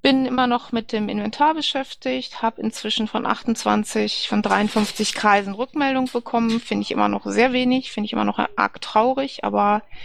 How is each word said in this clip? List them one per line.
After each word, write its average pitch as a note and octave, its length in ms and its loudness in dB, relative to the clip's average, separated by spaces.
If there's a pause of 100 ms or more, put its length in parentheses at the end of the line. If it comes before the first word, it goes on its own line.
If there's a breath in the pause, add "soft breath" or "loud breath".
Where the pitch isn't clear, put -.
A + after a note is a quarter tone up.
Bin C4 260 4
immer B3+ 180 0
noch A#3+ 260 -2
mit A3+ 200 -4
dem G#3+ 180 -2
Inventar A3 460 0
beschäftigt, C4 880 -4
hab A3+ 160 -2
inzwischen A3 480 -2
von - 180 -4
achtundzwanzig G#3+ 1040 0
von G#3 140 2
dreiundfünfzig G#3 720 0
Kreisen G3+ 400 2
Rückmeldung C4 580 0
bekommen. A#3 460 0
Finde G#3 240 -2
ich - 80 -4
immer G#3 160 2
noch G3+ 180 -2
sehr A3 280 4
wenig, B3+ 380 2
finde G#3+ 140 -4
ich G#3 80 -6
immer A3 100 0
noch G#3 140 0
arg - 440 0
traurig, C4 600 0
aber G#3 380 2 (240 loud breath)